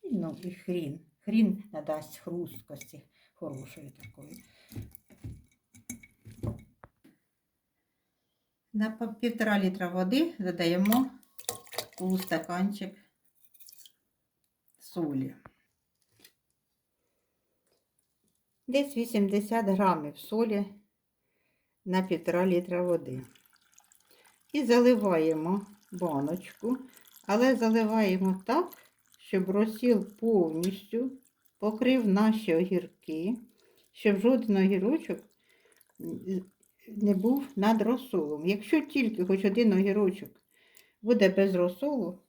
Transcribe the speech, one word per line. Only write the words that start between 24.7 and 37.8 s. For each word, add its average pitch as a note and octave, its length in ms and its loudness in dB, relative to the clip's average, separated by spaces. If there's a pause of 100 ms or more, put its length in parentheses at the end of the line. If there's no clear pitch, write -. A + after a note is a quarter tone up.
баночку, F3 840 -4 (500)
але A#3+ 280 4
заливаємо G#3+ 880 2
так, E4+ 280 -2 (460)
щоб F#3+ 300 -2
розсіл A3 560 2 (140)
повністю G3 920 0 (480)
покрив A#3 480 2
наші G#3 480 2
огірки, F3+ 800 -4 (560)
щоб G#3 260 0
жоден A3 400 2
огірочок G3 600 0 (1700)
не G#3 260 0
був A#3+ 420 0
над G#3+ 260 2